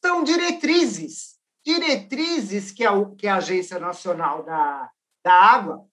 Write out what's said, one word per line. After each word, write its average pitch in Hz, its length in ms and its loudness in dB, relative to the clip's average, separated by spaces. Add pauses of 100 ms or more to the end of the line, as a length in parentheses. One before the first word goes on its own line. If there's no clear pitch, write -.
São 349 180 2
diretrizes, 302 1160 -2 (260)
diretrizes 285 1080 -4
que 233 120 -4
a, 208 80 4 (240)
que - 100 -6
a 196 100 2
Agência 180 420 -4
Nacional 165 640 -4
da, 147 460 -4 (340)
da 180 80 4
Água 196 600 4